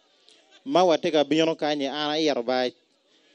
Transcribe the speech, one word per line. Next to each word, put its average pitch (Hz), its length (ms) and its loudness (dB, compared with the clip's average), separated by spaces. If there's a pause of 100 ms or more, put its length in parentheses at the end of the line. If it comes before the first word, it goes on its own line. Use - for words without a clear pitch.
(640)
Ma 165 240 2
wate 165 240 2
ka 147 160 2
bino 160 320 0
kanye 147 320 -4
an 151 240 -4
ayiero 139 320 0
baj. 127 240 0 (640)